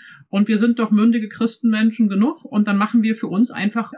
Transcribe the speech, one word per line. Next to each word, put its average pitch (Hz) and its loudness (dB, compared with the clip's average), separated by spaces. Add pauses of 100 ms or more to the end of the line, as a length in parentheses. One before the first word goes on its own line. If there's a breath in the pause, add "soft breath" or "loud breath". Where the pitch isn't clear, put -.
(280 loud breath)
Und 208 0
wir 220 0
sind 233 2
doch 220 -2
mündige 214 2
Christenmenschen 220 0
genug. 208 -2
Und 208 0
dann 202 0
machen 220 2
wir 220 0
für - -8
uns 202 0
einfach 208 -4